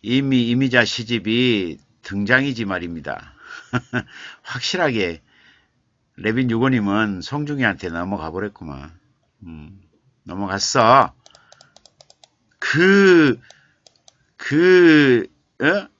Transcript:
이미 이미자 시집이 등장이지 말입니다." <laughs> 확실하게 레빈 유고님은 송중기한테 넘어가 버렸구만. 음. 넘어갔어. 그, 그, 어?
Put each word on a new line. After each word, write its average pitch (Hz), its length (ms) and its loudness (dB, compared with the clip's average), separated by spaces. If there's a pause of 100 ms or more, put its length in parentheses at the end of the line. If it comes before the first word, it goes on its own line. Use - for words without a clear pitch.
이미 127 460 0
이미자 123 360 2
시집이 110 920 -4 (240)
등장이지 117 640 -4
말입니다." 85 680 -10 (380)
<laughs> - 680 -10
확실하게 117 800 -6 (920)
레빈 117 340 -4
유고님은 110 720 -2
송중기한테 135 640 -6
넘어가 85 420 -8
버렸구만. 80 640 -12 (520)
음. 82 360 -20 (440)
넘어갔어. 101 880 0 (1400)
그, 180 800 4 (960)
그, 156 920 4 (360)
어? 185 260 -2 (120)